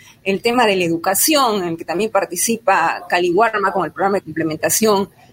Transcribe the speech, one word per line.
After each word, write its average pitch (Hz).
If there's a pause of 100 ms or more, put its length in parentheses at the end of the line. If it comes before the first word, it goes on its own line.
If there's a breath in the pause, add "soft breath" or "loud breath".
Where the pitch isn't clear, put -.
(240 loud breath)
el 190
tema 240
de 196
la 185
educación, 196
en 170
el 165
que 165
también 196
participa 180
Caliwarma 196
con 185
el 147
programa 196
de -
complementación 160 (240 soft breath)